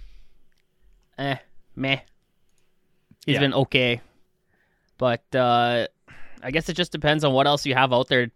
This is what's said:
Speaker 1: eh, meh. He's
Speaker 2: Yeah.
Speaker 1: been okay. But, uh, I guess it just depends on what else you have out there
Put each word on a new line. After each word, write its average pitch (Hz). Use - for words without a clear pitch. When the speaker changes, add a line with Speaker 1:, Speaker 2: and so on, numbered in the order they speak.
Speaker 1:
eh, 135
meh. 135
He's 147
Speaker 2:
Yeah. 139
Speaker 1:
been 139
okay. 127
But, 123
uh, 120
I 127
guess 160
it 180
just 175
depends 151
on 143
what 139
else 143
you 139
have 131
out 123
there 123